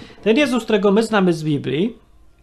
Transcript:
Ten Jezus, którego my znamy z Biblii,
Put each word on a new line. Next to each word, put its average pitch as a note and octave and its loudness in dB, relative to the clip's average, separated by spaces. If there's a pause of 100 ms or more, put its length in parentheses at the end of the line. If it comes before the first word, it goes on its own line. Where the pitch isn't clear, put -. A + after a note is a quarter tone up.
(240)
Ten A3 2
Jezus, B3+ 0
którego G#3 2
my A3 4
znamy G3 0
z D#3 -6
Biblii, D3+ -4 (460)